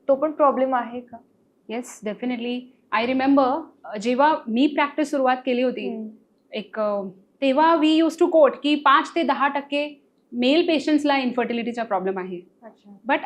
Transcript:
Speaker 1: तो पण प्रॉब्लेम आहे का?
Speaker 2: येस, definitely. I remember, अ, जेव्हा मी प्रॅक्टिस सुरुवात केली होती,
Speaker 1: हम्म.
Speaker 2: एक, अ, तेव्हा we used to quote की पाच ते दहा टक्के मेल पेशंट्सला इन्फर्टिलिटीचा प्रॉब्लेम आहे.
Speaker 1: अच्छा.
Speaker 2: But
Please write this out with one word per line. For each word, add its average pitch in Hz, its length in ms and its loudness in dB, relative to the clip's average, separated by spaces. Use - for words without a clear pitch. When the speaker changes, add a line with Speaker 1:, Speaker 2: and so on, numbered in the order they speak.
Speaker 1:
तो 277 60 4
पण 285 160 0
प्रॉब्लेम 262 440 2
आहे 240 260 -6
का? 240 160 -20
Speaker 2:
येस, 240 360 -10
definitely. 240 540 -6
I 247 140 0
remember, 269 460 2
अ, 185 140 -14
जेव्हा 254 380 2
मी 240 180 2
प्रॅक्टिस 302 440 -2
सुरुवात 262 260 0
केली 247 160 0
होती, 226 320 -4
Speaker 1:
हम्म. 220 140 -10
Speaker 2:
एक, 214 280 -10
अ, 208 220 -2
तेव्हा 302 340 4
we 311 260 2
used 330 240 0
to - 40 -
quote 311 320 6
की 294 120 0
पाच 294 420 2
ते 330 60 2
दहा 269 260 0
टक्के 285 540 -6
मेल 277 360 2
पेशंट्सला 294 500 2
इन्फर्टिलिटीचा 233 640 -4
प्रॉब्लेम 190 360 -4
आहे. 185 220 -10
Speaker 1:
अच्छा. 202 340 -20
Speaker 2:
But 294 180 2